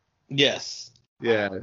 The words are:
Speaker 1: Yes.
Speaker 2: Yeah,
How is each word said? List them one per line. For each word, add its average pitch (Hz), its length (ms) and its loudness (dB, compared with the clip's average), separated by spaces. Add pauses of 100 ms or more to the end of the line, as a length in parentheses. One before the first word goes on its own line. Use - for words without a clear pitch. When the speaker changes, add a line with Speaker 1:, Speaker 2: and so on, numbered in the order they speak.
(300)
Speaker 1:
Yes. 139 640 0 (300)
Speaker 2:
Yeah, 110 260 2 (160)